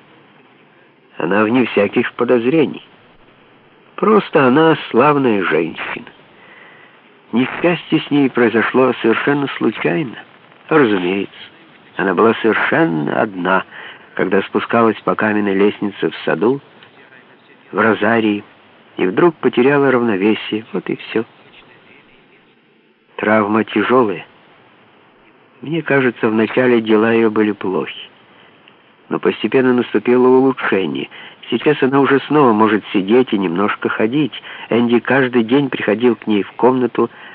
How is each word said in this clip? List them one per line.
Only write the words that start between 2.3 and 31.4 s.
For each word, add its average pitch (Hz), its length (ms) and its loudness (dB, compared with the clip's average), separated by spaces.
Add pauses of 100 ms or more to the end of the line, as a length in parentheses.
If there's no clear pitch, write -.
Просто 185 500 0
она 151 320 4 (120)
славная 123 540 2
женщина. 80 600 -6 (1300)
Несчастье 156 680 -2
с - 100 -12
ней 143 200 2
произошло 120 600 2 (100)
совершенно 139 440 0 (120)
случайно. 135 580 -4 (520)
Разумеется, 98 680 0 (640)
она 92 180 0
была 110 260 4
совершенно 147 800 0
одна, 95 440 -2 (500)
когда 95 280 0
спускалась 113 580 0
по 92 140 -4
каменной 104 400 -2
лестнице 98 560 -2
в - 140 -10
саду, 104 360 0 (1120)
в 90 60 -4
розарии, 107 640 0 (540)
и - 100 -2
вдруг 156 300 0
потеряла 135 540 2
равновесие. 110 800 0
Вот - 160 -6
и - 80 -6
все". - 280 -6 (1900)
"Травма 107 480 0
тяжелая. 107 640 0 (1300)
Мне 151 220 -6
кажется, 127 480 0
вначале 117 500 2
дела 110 320 2
ее 113 180 2
были 107 220 0
плохи. 92 560 -8 (1000)
Но 117 80 -2
постепенно 123 560 0
наступило 123 520 2
улучшение. 127 840 0 (400)